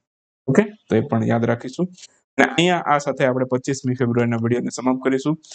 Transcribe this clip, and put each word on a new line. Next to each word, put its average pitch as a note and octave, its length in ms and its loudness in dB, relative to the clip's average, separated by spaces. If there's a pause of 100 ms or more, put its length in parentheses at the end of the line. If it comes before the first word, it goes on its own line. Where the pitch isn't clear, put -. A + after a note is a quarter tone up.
(480)
ઓકે, G3 160 6 (260)
તો - 60 2
એ A2+ 60 4
પણ A2+ 220 0
યાદ A#2 220 0
રાખીશું. B2+ 420 -2 (500)
અને C3+ 80 4
અહીંયા F3 320 2
આ D3 200 0
સાથે C#3 280 -2
આપણે B2+ 200 0
પચીસમી B2+ 500 -2
ફેબ્રુઆરીના A#2+ 420 0
વીડિયોને A#2+ 320 0
સમાપ્ત B2+ 340 -2
કરીશું. C3+ 340 0 (180)